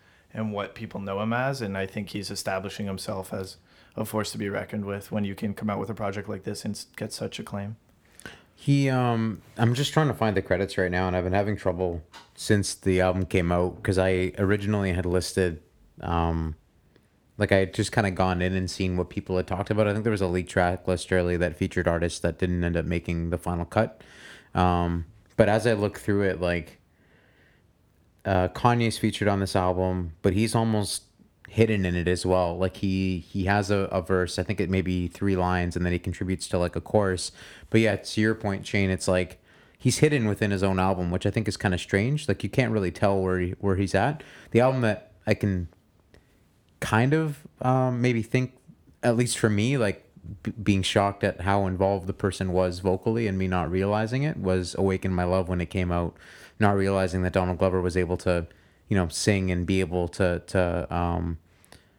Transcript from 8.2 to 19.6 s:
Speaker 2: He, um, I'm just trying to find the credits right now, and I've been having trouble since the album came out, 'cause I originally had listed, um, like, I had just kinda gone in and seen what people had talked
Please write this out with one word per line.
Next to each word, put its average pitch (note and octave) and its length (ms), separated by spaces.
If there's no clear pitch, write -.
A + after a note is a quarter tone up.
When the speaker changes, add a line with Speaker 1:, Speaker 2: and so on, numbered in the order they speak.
Speaker 2:
He, C#3 360
um, A#2 500
I'm A2+ 180
just C#3 180
trying D#3 160
to A#2 60
find G#2+ 220
the F#2+ 60
credits F#2+ 340
right F#2 140
now, F#2 160
and F2+ 100
I've F2 80
been F2+ 80
having G2+ 240
trouble F2 460
since - 400
the F#2 260
album F#2 240
came F2 260
out, F2 320
'cause F#2 160
I F#2 380
originally G2 560
had F2 140
listed, F2+ 560
um, E2 560
like, G#2 160
I G2 60
had F#2+ 140
just - 200
kinda G2+ 180
gone F2+ 320
in F#2 120
and F#2 140
seen F#2 280
what F2+ 140
people F#2+ 260
had F2+ 100
talked F#2+ 240